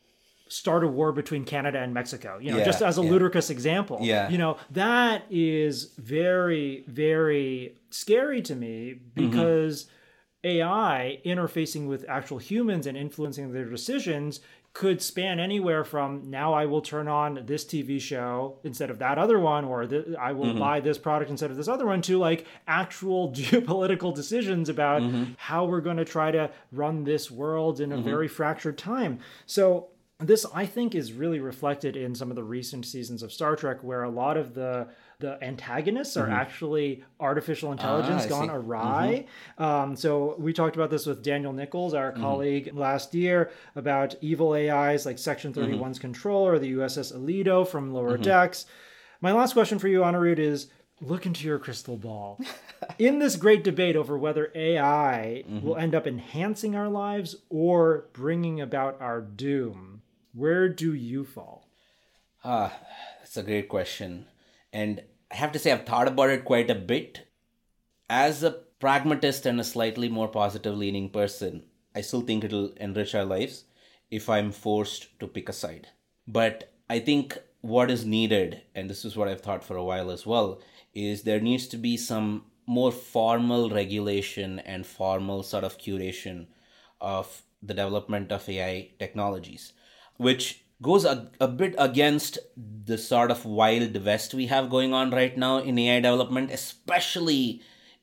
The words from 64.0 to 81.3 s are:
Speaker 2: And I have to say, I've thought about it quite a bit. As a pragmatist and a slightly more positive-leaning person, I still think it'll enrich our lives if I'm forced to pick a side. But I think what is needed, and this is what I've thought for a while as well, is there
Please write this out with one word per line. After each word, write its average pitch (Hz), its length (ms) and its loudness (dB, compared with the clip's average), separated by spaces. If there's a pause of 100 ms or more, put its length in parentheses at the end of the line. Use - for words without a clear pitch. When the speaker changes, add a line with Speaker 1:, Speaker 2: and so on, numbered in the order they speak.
Speaker 2:
And 107 300 -4 (300)
I - 40 -12
have 147 160 -2
to 151 60 -6
say, - 140 4
I've 120 140 0
thought 120 200 4
about 135 240 4
it 131 140 0
quite 120 260 4
a 110 60 2
bit. 101 500 -4 (800)
As 139 360 2
a 156 80 4 (260)
pragmatist 139 680 2
and 120 120 2
a 117 60 -2
slightly 117 440 -2
more 110 200 0
positive-leaning 101 840 -2
person, 101 540 -2 (320)
I 104 60 -4
still 123 180 -2
think 110 240 0
it'll 101 300 -2
enrich 101 420 -4
our 98 80 2
lives 98 400 -4 (460)
if 107 180 -6
I'm 104 240 2
forced - 640 -4
to 101 80 -8
pick - 220 -10
a 98 40 -8
side. - 360 -10 (380)
But 113 460 0 (160)
I 117 120 0
think 143 380 0 (240)
what 123 280 2
is 117 140 -2
needed, 107 580 2 (140)
and 95 120 -8
this 98 160 -12
is 107 120 -10
what 104 120 0
I've 95 120 -6
thought 98 240 -6
for 92 120 -8
a 90 80 -4
while 92 260 -4
as 87 160 -10
well, 113 340 2 (340)
is 104 280 -4
there 107 180 2